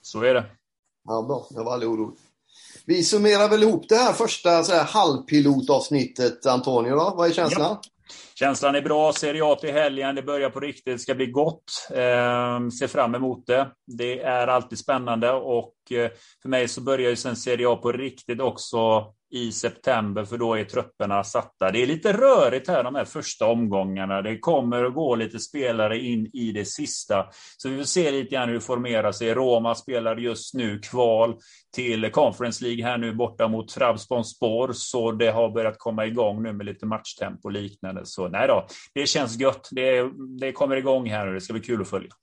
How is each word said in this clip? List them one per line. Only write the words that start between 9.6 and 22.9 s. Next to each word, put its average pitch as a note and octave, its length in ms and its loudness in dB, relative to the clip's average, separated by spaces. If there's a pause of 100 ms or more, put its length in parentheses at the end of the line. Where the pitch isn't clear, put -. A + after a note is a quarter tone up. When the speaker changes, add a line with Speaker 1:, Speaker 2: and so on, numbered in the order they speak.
Speaker 1:
helgen. C#3 420 0
Det C3+ 80 -6
börjar C#3 260 -2
på C3+ 100 -8
riktigt. C#3+ 260 -10
Det B2 140 -4
ska C3 160 -4
bli C3 100 0
gott. D3 680 -2
Ehm, B2 760 2
ser C3 160 -4
fram B2 280 2
emot B2+ 320 -4
det. B2+ 240 2 (160)
Det B2 340 -4
är B2 260 0
alltid B2 320 0
spännande. A#2+ 520 0
Och, B2+ 600 -4
eh, A#2 200 0 (300)
för C3 80 -10
mig B2+ 180 2
så B2+ 140 -8
börjar C3 280 2
ju A#2+ 60 2
sen A#2+ 200 -6
Serie A#2+ 340 0
A A#2 60 4
på A#2+ 160 -2
riktigt B2 500 -6
också A2+ 640 2 (260)
i A#2+ 200 -6
september, G#2+ 720 -2
för A#2 120 -8
då A#2 160 0
är G#2+ 100 0
trupperna G2+ 600 -2
satta. - 480 -2
Det A#2 120 2
är B2 40 2
lite E3 260 0
rörigt F#3+ 540 4
här D#3 160 2
de B2+ 120 -4